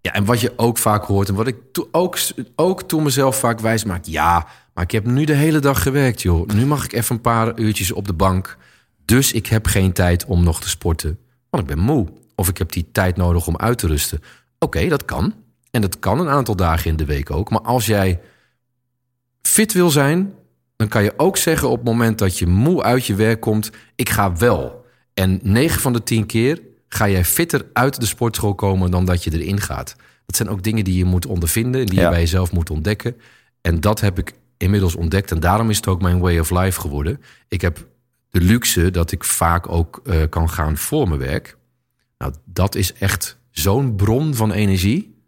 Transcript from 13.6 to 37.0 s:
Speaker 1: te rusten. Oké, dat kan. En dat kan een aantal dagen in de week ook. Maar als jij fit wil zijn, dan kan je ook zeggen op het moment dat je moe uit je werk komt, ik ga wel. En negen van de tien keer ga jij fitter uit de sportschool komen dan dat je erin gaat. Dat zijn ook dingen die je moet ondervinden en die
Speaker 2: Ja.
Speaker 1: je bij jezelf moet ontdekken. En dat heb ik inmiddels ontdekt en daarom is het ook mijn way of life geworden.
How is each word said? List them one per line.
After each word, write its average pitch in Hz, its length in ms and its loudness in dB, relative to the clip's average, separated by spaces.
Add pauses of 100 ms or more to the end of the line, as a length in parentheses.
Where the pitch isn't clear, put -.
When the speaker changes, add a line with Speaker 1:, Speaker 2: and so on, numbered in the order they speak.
Speaker 1:
te - 80 -2
rusten. 76 340 -2 (380)
Oké, 82 300 -2
dat 147 160 -2
kan. 127 300 -4 (360)
En 123 100 0
dat 98 180 -2
kan 110 220 0
een 175 80 -2
aantal 131 280 0
dagen 82 340 0
in 78 60 0
de 78 80 -2
week 73 260 -4
ook. 90 200 -4
Maar 110 120 0
als 120 240 0
jij 95 340 0 (1200)
fit 220 300 2
wil 175 180 4
zijn, 151 420 2 (440)
dan 107 120 0
kan 107 140 2
je 104 140 2
ook 190 200 2
zeggen 156 320 0
op 123 80 0
het 117 100 -8
moment 117 320 2
dat 95 200 0
je 90 80 0
moe 123 360 4
uit 123 240 2
je 104 80 -2
werk 110 260 2
komt, 107 300 -2 (240)
ik 117 140 -4
ga 98 280 0
wel. 87 480 0 (300)
En 95 280 0
negen 120 380 2
van 131 120 0
de 117 100 -2
tien 110 240 0
keer 127 340 0 (280)
ga 107 200 0
jij 92 160 4
fitter 165 480 0
uit 135 280 0
de 120 60 -2
sportschool 107 480 -2
komen 95 360 0
dan 90 140 2
dat 90 200 0
je 80 160 -2
erin 95 200 -2
gaat. - 360 -8 (300)
Dat - 100 -8
zijn 110 120 -2
ook 95 140 -6
dingen 110 220 -2
die 92 120 0
je 90 80 2
moet 90 220 0
ondervinden 113 540 -2
en 120 60 0
die 95 120 2
Speaker 2:
Ja. 90 60 6
Speaker 1:
je 85 60 4
bij 85 100 2
jezelf 87 320 0
moet 85 180 -2
ontdekken. 101 460 -4 (440)
En 85 200 0
dat 107 200 2
heb 98 180 0
ik - 140 -6 (240)
inmiddels 95 400 2
ontdekt 87 340 -2
en 82 100 -2
daarom 104 300 2
is 104 60 0
het - 100 -4
ook 92 160 0
mijn 90 160 2
way 87 200 2
of 80 120 0
life 90 300 0
geworden. 73 400 -4 (280)